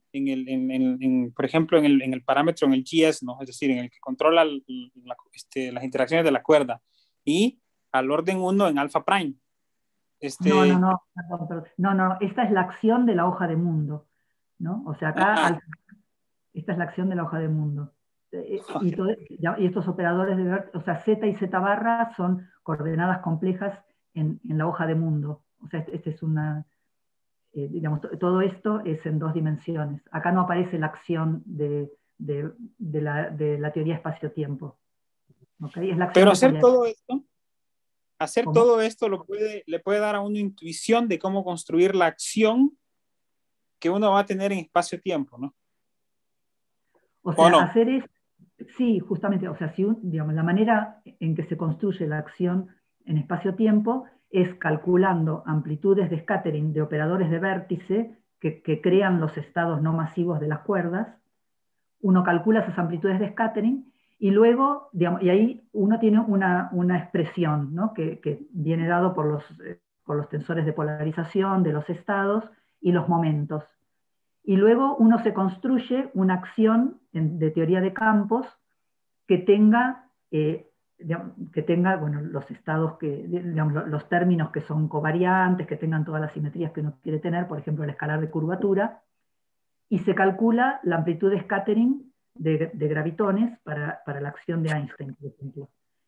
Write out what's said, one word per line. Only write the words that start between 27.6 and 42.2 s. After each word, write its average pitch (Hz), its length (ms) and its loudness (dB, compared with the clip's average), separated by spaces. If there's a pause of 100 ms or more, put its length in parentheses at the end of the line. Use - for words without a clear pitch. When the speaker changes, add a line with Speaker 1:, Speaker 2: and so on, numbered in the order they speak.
Speaker 2:
digamos, 156 340 -4
to-, - 160 -10
todo 185 220 2
esto 214 440 -2
es 160 200 -6
en 156 140 -2
dos 160 160 -4
dimensiones. 156 640 -4 (120)
Acá 165 180 -4
no 185 120 2
aparece 180 360 -2
la 156 80 -2
acción 160 580 -4
de, 147 460 -6 (280)
de, 147 340 -6 (260)
de 156 220 -6
la, 151 300 -4
de 147 280 -2
la 147 140 -4
teoría 160 240 -2
espacio-tiempo. 151 840 -8 (840)
¿Ok? 151 180 -12
Es 180 180 -2
la 175 100 2
acción 180 60 -4
Speaker 1:
Pero 185 140 10
Speaker 2:
de 202 60 10
Speaker 1:
hacer 240 180 6
Speaker 2:
poner- - 100 0
Speaker 1:
todo 247 260 6
esto, 247 360 -6 (960)
hacer 226 260 0
Speaker 2:
¿Cómo? 151 100 0
Speaker 1:
todo 233 260 6
esto 220 280 -2
lo 190 160 -4
puede, 214 420 -6
le 165 140 -6
puede 208 200 0
dar 208 140 0
a 202 60 -2
uno 208 180 -4
intuición 202 720 -2
de 170 100 -2
cómo 190 260 -2
construir 180 500 0
la 180 120 4
acción 220 720 2 (1000)